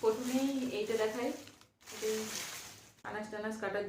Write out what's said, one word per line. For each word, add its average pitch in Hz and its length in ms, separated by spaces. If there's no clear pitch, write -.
প্রথমেই 254 500
এইটা 220 260
দেখাই, 247 260
এটা 220 180
আনাজ 208 240
টানাজ 214 300
কাটার 202 280